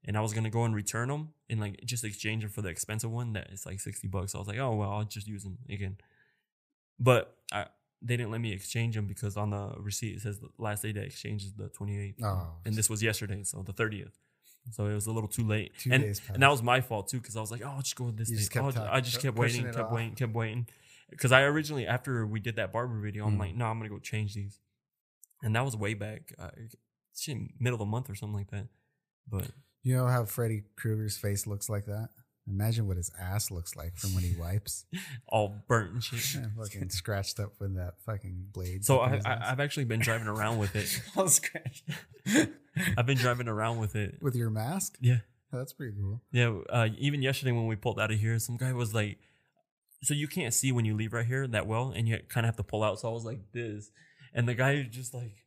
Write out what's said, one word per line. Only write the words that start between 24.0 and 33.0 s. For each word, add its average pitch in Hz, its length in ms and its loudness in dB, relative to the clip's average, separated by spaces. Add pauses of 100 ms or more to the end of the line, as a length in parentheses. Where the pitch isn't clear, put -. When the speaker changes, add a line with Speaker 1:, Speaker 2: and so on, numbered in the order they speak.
Speaker 1:
these." 101 240 -8 (840)
And 110 120 2
that 120 100 4
was 127 120 -2
way 107 180 0
back, 107 440 -10
uh, 90 120 -10 (680)
shit, 135 220 -4 (220)
middle 123 140 4
of 113 60 -4
the 104 60 -2
month 113 240 -2
or 95 40 -6
something 104 220 -6
like 98 140 -6
that. 101 180 -6 (600)
But 98 220 -2 (320)
Speaker 2:
You 127 140 2
know 127 120 4
how 123 160 4
Freddy 110 400 -2 (120)
Krueger's 107 400 0
face 101 300 -2
looks 101 220 -6
like 101 180 -2
that? 107 220 -4 (400)
Imagine 107 400 2
what 92 80 2
his 87 220 -4